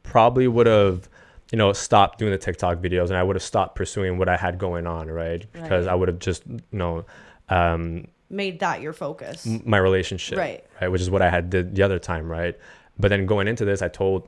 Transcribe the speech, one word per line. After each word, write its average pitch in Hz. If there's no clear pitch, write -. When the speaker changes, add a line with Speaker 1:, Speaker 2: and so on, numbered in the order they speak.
Speaker 1:
probably 123
would've, 107
you 113
know, 101
stopped -
doing 107
the 95
TikTok 87
videos 90
and 95
I 90
would've 95
stopped -
pursuing 92
what 92
I 87
had 90
going 87
on, 82
right? 82
Because 98
Speaker 2:
Right. 92
Speaker 1:
I 90
would've 90
just, -
you 117
know, 85
um, 85
Speaker 2:
Made 190
that 175
your 151
focus. -
Speaker 1:
m-, 113
my 110
relationship, 95
Speaker 2:
Right. 139
Speaker 1:
right? 90
Which 92
is 92
what 95
I 90
had 87
did 92
the 95
other 98
time, 82
right? 85
But 101
then 98
going 101
into 113
this, 101
I 87
told 95